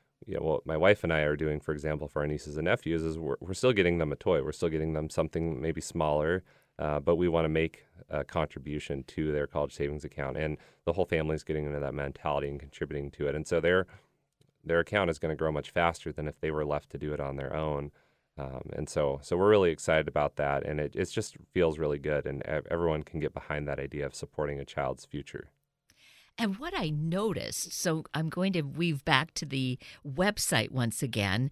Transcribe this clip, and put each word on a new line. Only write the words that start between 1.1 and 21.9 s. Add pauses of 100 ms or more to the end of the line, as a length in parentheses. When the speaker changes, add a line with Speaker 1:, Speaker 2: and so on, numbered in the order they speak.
Speaker 1:
I
are
doing,
for
example,
for
our
nieces
and
nephews
is
we're,
we're
still
getting
them
a
toy.
We're
still
getting
them
something
maybe
smaller, (380)
uh,
but
we
wanna
make (260)
a
contribution
to
their
college
savings
account.
And (260)
the
whole
family's
getting
into
that
mentality
and
contributing
to
it.
And
so
their, (800)
their
account
is
gonna
grow
much
faster
than
if
they
were
left
to
do
it
on
their
own. (440)
Um,
and
so,
so
we're
really
excited
about
that,
and
it,
it
just (160)
feels
really